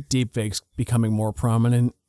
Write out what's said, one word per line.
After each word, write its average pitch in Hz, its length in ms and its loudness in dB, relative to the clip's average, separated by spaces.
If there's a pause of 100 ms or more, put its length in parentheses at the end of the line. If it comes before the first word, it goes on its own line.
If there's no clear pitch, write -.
deepfake's 113 540 -2 (160)
becoming 117 340 0
more 107 220 -2
prominent 120 640 2 (140)